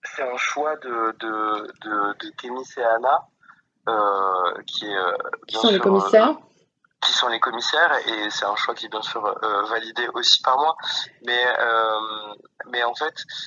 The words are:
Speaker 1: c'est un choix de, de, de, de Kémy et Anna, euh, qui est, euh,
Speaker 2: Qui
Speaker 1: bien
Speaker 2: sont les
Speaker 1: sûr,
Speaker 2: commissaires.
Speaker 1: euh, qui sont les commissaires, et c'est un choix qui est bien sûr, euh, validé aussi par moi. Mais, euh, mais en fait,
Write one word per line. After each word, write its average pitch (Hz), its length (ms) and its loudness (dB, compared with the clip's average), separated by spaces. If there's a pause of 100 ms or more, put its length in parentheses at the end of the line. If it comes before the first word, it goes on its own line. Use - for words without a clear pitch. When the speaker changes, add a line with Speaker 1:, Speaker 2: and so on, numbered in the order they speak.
Speaker 1:
c'est - 180 -8
un 123 140 -4
choix 151 400 -2
de, 117 420 -2
de, 107 600 -4
de, 104 400 -2
de 107 160 -10
Kémy 127 260 -8 (140)
et 123 80 -2
Anna, 123 420 4 (640)
euh, 98 800 2
qui - 180 -8
est, 101 100 -4
euh, 90 200 0 (320)
Speaker 2:
Qui - 60 -8
Speaker 1:
bien - 60 -2
Speaker 2:
sont 233 80 6
les 202 60 6
Speaker 1:
sûr, 185 80 2
Speaker 2:
commissaires. 196 460 6
Speaker 1:
euh, 311 60 2 (680)
qui - 100 4
sont 127 120 2
les 117 140 -2
commissaires, 135 680 2
et 107 240 -2
c'est - 140 -4
un 101 100 0
choix 113 220 -2
qui 113 100 -12
est - 20 -12
bien 110 140 -6
sûr, 110 240 -6
euh, 104 380 0
validé 113 500 -4
aussi 123 260 4
par 131 160 4
moi. 156 200 2 (500)
Mais, 120 180 2 (140)
euh, 113 400 2 (680)
mais 120 180 -2
en 120 100 -2
fait, - 300 -6 (220)